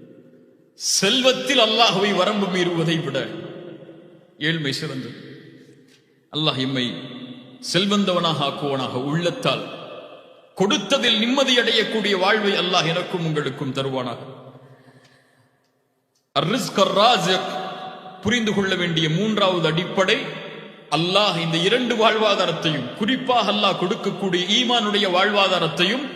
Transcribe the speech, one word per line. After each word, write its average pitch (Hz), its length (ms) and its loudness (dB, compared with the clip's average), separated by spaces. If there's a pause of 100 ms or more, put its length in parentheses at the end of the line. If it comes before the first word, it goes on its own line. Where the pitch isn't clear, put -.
(720)
செல்வத்தில் 254 880 2
அல்லாஹ்வை 214 560 4
வரம்பு 196 300 2
மீறுவதை 170 580 0
விட 131 240 -2 (1080)
ஏழ்மை 151 360 -2
சிறந்தது. 131 520 -10 (1040)
அல்லாஹ் 147 260 0
எம்மை 131 360 -2 (800)
செல்வந்தவனாக 185 680 2
ஆக்குவானாக. 135 540 -2
உள்ளத்தால் 143 720 -2 (880)
கொடுத்ததில் 226 600 0
நிம்மதி 247 400 2
அடையக்கூடிய 214 600 0
வாழ்வை 202 320 4
அல்லாஹ் 175 360 2
எனக்கும் 170 380 -2
உங்களுக்கும் 143 480 -4
தருவானாக. 131 440 -4 (2250)
அர்-ரிஸ்க் 180 360 -2
அர்-ராசிக் 185 720 4 (760)
புரிந்து 220 320 0
கொள்ள 190 220 0
வேண்டிய 165 340 0
மூன்றாவது 185 580 2
அடிப்படை, 185 500 2 (760)
அல்லாஹ் 180 480 2
இந்த 165 180 0
இரண்டு 233 380 2
வாழ்வாதாரத்தையும், 202 1000 2
குறிப்பாக 220 580 0
அல்லாஹ் 196 280 2
கொடுக்கக்கூடிய 185 680 -2
ஈமானுடைய 208 600 2
வாழ்வாதாரத்தையும் 185 1080 2